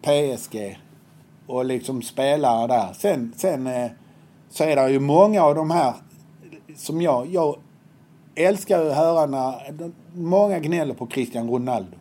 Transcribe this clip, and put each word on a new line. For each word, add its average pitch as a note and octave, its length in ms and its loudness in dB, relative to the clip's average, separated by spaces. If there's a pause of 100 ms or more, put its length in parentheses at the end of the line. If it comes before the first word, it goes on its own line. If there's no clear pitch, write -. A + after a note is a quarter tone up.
P D3 300 0
S A2+ 200 -10
G G2+ 240 -10 (720)
och B2+ 180 -4
liksom B2+ 360 -4
spelare C3 680 0
där. A#2 200 2 (100)
Sen, C3 400 -2
sen, C#3+ 300 -2
eh, B2 200 -4 (640)
så - 140 -2
är D#3 120 2
det C3 160 4
ju C3+ 80 2
många F3+ 440 4
av D3 120 6
de D#3 160 -4
här D3+ 220 0 (840)
som E3 260 -6
jag, C#3 300 0
jag E3 240 0 (800)
älskar F#3 500 2
att C#3+ 100 0
höra D#3+ 300 4
när C3+ 460 -6
de, E3 220 -12 (200)
många F3+ 460 2
gnäller D3+ 340 -2
på B2 140 -8
Cristiano A#2+ 460 -4
Ronaldo. A#2+ 480 -4